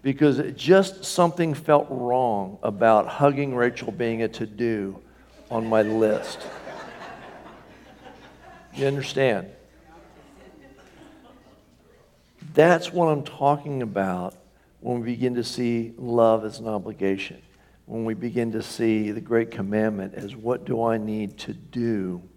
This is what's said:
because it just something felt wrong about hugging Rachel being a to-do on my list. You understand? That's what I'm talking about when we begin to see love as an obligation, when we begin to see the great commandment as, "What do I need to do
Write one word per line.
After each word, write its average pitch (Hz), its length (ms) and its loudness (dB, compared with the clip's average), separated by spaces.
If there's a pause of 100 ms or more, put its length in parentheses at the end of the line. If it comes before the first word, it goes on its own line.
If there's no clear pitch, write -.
because 135 340 4
it - 180 -4
just 190 480 4
something 170 520 0
felt 147 340 4
wrong 120 720 -2
about 110 460 4
hugging 143 480 0
Rachel 120 360 0
being 113 300 -2
a 110 60 0
to-do 107 760 -4 (480)
on 113 180 -4
my 110 140 6
list. 107 640 0 (2250)
You 135 100 -2
understand? 135 640 0 (3000)
That's 165 400 6
what 175 140 2
I'm 147 160 0
talking 143 580 0
about 95 540 -2 (460)
when 123 180 -4
we 113 60 -6
begin 123 300 -2
to 120 80 -2
see 117 540 -2
love 117 480 4
as 107 140 -10
an 113 80 -8
obligation, 98 760 -2 (460)
when 113 180 -6
we 113 80 -2
begin 117 380 -2
to 113 100 -4
see 110 480 0
the 110 120 -6
great 113 280 0
commandment 104 640 -2
as, 104 220 -12
"What 117 300 -4
do 117 180 -2
I 113 140 2
need 107 420 -6
to - 140 -10
do 104 680 -4 (160)